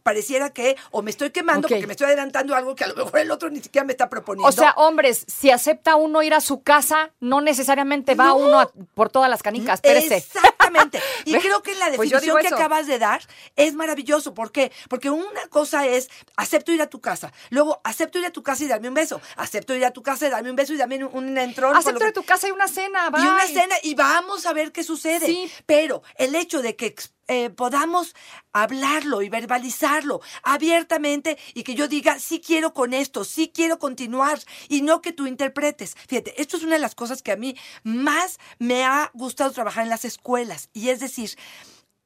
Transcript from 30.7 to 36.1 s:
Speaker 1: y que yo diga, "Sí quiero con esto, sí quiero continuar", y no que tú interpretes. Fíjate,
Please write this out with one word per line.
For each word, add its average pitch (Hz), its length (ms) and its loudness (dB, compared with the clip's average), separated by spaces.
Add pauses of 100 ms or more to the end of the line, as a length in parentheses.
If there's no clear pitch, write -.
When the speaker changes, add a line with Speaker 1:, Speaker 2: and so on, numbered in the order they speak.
Speaker 1:
y 240 100 -10
que 247 120 -8
yo 294 120 -2
diga, 294 320 0
"Sí 330 260 -8
quiero 320 280 0
con 247 200 -2
esto, 262 300 -4
sí 320 300 -4
quiero 330 260 0
continuar", 262 600 -2 (280)
y 277 140 -2
no 320 200 2
que 339 120 -8
tú 277 140 -6
interpretes. 277 680 -6 (120)
Fíjate, 240 340 -6